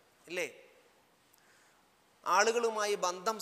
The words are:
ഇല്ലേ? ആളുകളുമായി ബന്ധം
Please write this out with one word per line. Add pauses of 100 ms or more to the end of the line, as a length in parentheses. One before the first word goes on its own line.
(300)
ഇല്ലേ? (1900)
ആളുകളുമായി (100)
ബന്ധം